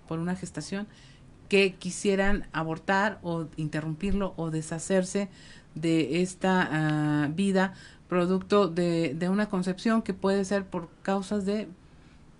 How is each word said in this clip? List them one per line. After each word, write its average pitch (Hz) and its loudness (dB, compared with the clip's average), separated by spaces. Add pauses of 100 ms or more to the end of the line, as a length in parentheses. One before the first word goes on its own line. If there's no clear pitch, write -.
por 165 -6
una 175 -4
gestación, 185 -8 (640)
que 196 4
quisieran 196 0
abortar 190 0
o 165 -4 (100)
interrumpirlo 160 -2
o 165 -4
deshacerse 185 -2 (440)
de 160 2
esta, 185 2
ah, 151 2
vida 190 2 (340)
producto 185 2
de, 165 0
de 175 0
una 208 0
concepción 190 0
que 196 -4
puede 196 2
ser 196 -2
por 180 -8 (120)
causas 196 -2
de 202 -2 (720)